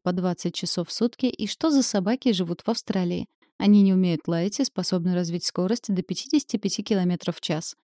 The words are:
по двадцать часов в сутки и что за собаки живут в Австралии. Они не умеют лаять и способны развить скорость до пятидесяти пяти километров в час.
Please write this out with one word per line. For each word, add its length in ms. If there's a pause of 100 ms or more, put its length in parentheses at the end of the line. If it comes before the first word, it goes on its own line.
по 80
двадцать 420
часов 360
в 20
сутки 340
и 220
что 240
за 100
собаки 500
живут 300
в 80
Австралии. 580 (300)
Они 240
не 120
умеют 340
лаять 320
и 60
способны 500
развить 300
скорость 460
до 120
пятидесяти 540
пяти 260
километров 540
в 40
час. 340 (100)